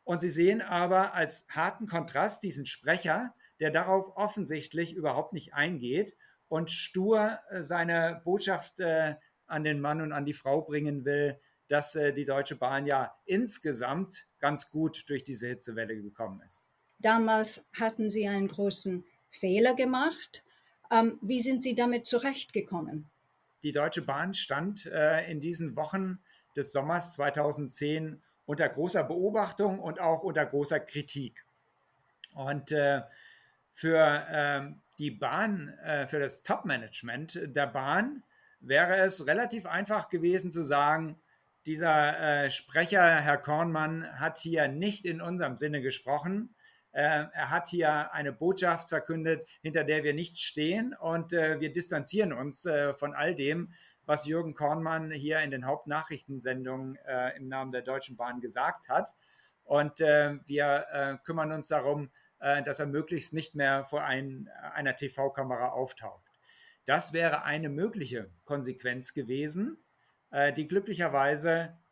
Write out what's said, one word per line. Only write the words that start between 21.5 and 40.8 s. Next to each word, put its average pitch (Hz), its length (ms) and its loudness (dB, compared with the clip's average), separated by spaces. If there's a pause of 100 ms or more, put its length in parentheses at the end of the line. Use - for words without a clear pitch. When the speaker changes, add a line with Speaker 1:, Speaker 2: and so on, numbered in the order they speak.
Speaker 2:
Sie 254 120 -2
damit 240 320 2
zurechtgekommen? 196 1040 -4 (520)
Speaker 1:
Die 151 100 -4
Deutsche 147 280 0
Bahn 147 320 -2
stand, 180 540 -4
äh, 160 440 2
in 151 100 -6
diesen 160 360 -4
Wochen 185 420 -4 (380)
des 139 160 -4
Sommers 160 400 -2
zweitausendzehn 147 1080 -2 (240)
unter 151 220 2
großer 165 360 0
Beobachtung 196 760 0
und 170 220 -6
auch 165 220 2
unter 156 240 2
großer 143 340 0
Kritik. 143 640 -10 (920)
Und, 139 380 -6
äh, 143 300 4 (720)
für, 160 560 4
ähm, 143 500 -2 (180)
die 147 120 -4
Bahn, 156 580 -2 (160)
äh, 147 220 -2
für 151 120 -2
das 139 240 -2
Top-Management 139 1000 -4 (140)
der 143 120 2
Bahn 175 560 0 (380)
wäre 170 360 4
es 190 300 2
relativ 226 400 0
einfach 196 420 -2
gewesen 180 420 2
zu 165 120 -4
sagen, 151 580 2 (460)